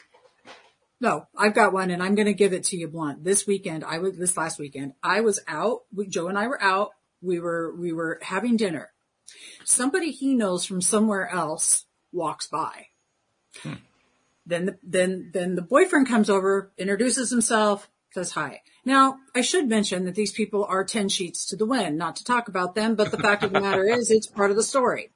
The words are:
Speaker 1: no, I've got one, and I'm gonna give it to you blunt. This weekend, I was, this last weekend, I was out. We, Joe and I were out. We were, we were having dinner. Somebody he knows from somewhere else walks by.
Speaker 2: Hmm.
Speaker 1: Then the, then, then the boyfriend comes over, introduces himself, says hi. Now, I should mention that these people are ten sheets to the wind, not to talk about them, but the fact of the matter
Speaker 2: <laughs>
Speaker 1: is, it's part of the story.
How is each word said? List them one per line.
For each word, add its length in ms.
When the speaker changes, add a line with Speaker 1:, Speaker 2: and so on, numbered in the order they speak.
Speaker 1:
no, 280
I've 160
got 200
one, 180
and 100
I'm 140
gonna 180
give 200
it 120
to 120
you 100
blunt. 360
This 220
weekend, 380
I 160
was, 180
this 200
last 200
weekend, 360
I 180
was 260
out. 360
We, 140
Joe 220
and 80
I 100
were 140
out. 300
We 180
were, 360
we 180
were 300
having 340
dinner. 320
Somebody 480
he 240
knows 300
from 160
somewhere 480
else 560
walks 360
by. 400
Speaker 2:
Hmm. 120
Speaker 1:
Then 200
the, 180
then, 500
then 220
the 60
boyfriend 460
comes 220
over, 480
introduces 520
himself, 600
says 180
hi. 300
Now, 320
I 60
should 260
mention 380
that 100
these 160
people 320
are 220
ten 240
sheets 380
to 100
the 80
wind, 320
not 200
to 60
talk 240
about 260
them, 220
but 160
the 60
fact 260
of 80
the 80
matter 240
Speaker 2:
<laughs> 60
Speaker 1:
is, 200
it's 180
part 220
of 60
the 80
story. 520